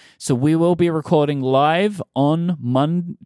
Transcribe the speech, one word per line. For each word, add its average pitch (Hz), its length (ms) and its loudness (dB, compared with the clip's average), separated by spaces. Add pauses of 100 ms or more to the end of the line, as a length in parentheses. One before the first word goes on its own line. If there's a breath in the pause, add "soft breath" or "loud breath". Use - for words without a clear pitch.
(160 soft breath)
So - 180 -2
we 147 220 2
will 170 200 2
be 170 120 2
recording 147 540 0
live 156 580 0 (160)
on 160 420 0
Mon-, 147 680 -2